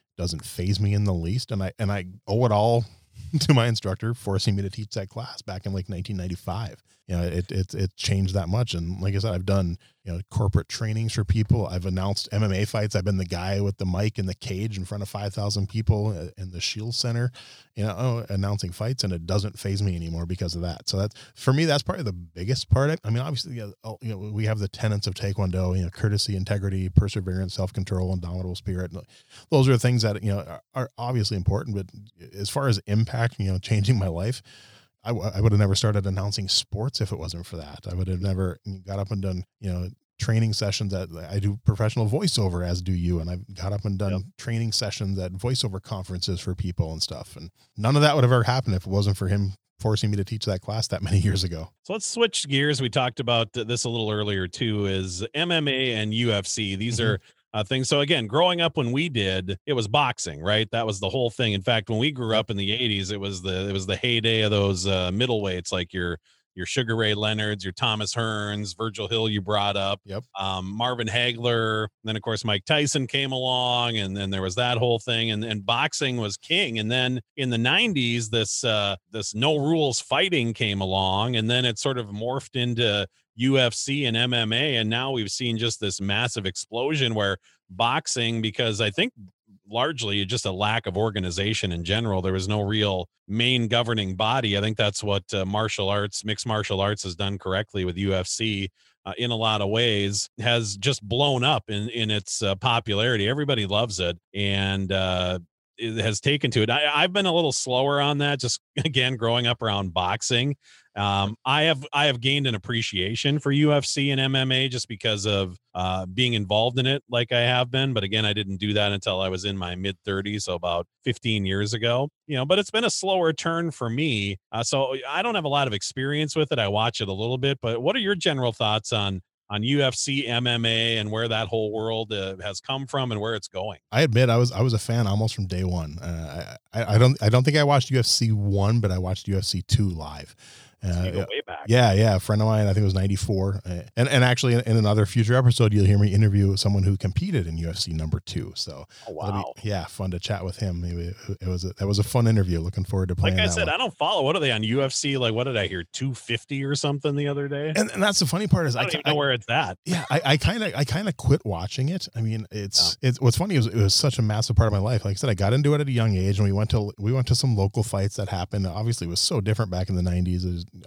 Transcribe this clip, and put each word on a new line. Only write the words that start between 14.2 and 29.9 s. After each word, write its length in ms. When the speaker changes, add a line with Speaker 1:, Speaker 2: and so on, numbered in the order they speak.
Speaker 1:
the 100
cage 420
in 60
front 200
of 40
five 260
thousand 360
people, 380
uh, 300
in 140
the 80
Shield 360
Center, 360
you 80
know, 420
announcing 460
fights, 320
and 80
it 120
doesn't 320
faze 240
me 140
anymore 300
because 280
of 100
that. 260
So 80
that's, 180
for 200
me, 100
that's 180
probably 220
the 80
biggest 580
part. 200
I, 160
I 40
mean, 140
obviously, 300
you 140
know, 60
oh, 160
you 80
know, 80
we 260
have 160
the 80
tenets 400
of 60
Taekwondo, 640
you 60
know, 60
courtesy, 460
integrity, 540
perseverance, 640
self-control, 640
indomitable 400
spirit. 360
And 100
those 200
are 80
things 240